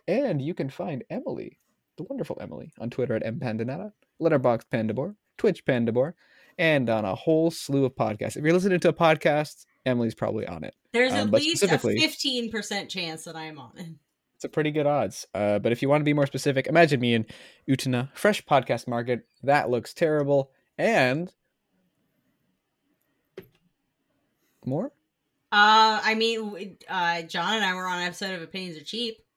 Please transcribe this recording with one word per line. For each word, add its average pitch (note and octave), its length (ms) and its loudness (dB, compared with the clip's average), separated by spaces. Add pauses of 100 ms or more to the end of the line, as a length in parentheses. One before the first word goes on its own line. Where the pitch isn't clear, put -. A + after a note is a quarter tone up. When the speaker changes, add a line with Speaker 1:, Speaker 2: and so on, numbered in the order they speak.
Speaker 1:
And G3 360 0
you D3+ 100 -4
can C#3 160 -6
find D#3 400 -8
Emily, F3+ 500 -10 (380)
the - 80 -12
wonderful A3+ 360 -8
Emily, - 380 -14
on A#2+ 120 -8
Twitter B2 240 -4
at A2 100 -2
M A2+ 160 -6
Pandanatta, A2 520 -6 (280)
Letterboxd C3 520 2
Pandabor, A#2+ 420 -2 (240)
Twitch F#3+ 260 0
Pandabor, B2 480 0 (460)
and D3 320 2
on A2 140 2
a F#2+ 100 0
whole D#3+ 380 2
slew C#3 320 0
of B2+ 100 0
podcasts. G#2+ 420 -2
If D3 80 -6
you're D#3+ 80 4
listening F3+ 280 2
to F3+ 80 4
a D#3+ 40 4
podcast, D#3 720 2 (220)
Emily's A#2+ 300 0
probably G#2+ 300 -4
on F2 180 -10
it. - 100 -12 (180)
Speaker 2:
There's B3 200 2
Speaker 1:
Um, - 60 0
Speaker 2:
at G#3+ 120 0
Speaker 1:
but G3+ 100 6
Speaker 2:
least D#4 220 0
a G3 60 4
Speaker 1:
specifically A#2+ 320 2
Speaker 2:
fifteen B3 500 -2
percent G#3 400 -6
chance E3 340 -8
that E3 120 -12
I'm D#3 220 -12
on B2+ 180 -18
it. E3+ 100 -14 (500)
Speaker 1:
It's - 80 -14
a D3 40 -6
pretty D3+ 240 0
good D3 140 2
odds. C3 480 -2
Uh, G#2 260 2
but A2 120 2
if A#2 100 -2
you C3+ 60 0
wanna D3+ 160 4
be D3 100 2
more D3 120 2
specific, C3+ 400 -2
imagine D3+ 340 6
me A#2+ 140 2
and A2+ 120 0 (420)
Utana, C3 460 0
fresh - 300 0
podcast B2+ 440 2
market. A#2+ 380 -2 (180)
That C#3 260 4
looks A#2+ 240 -2
terrible. C#3+ 560 2 (260)
And D#3+ 560 2 (3250)
more? D3 220 -4 (640)
Speaker 2:
Uh, G#3+ 520 6
I A3 100 2
mean, A3+ 300 0
w-, G3 320 -12 (120)
uh, E3+ 340 -2
John F3 340 -4
and G#3+ 80 0
I F#3 100 0
were F#3 120 -6
on F3+ 120 -4
an F3 80 -4
episode F#3 280 -8
of E3+ 80 -10
Opinions F3 360 -10
Are D#3 60 -18
Cheap. A3 320 -8 (200)